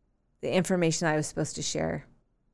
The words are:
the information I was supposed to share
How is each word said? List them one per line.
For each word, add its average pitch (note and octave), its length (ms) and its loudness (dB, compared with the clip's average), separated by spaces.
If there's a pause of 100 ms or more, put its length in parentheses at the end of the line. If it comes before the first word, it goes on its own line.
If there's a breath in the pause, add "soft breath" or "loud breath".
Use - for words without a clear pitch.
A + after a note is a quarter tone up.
(420)
the - 100 -2
information F3 560 2
I D#3 80 2
was D#3 100 0
supposed - 300 -4
to D#3 60 -6
share D#3+ 420 -4 (500)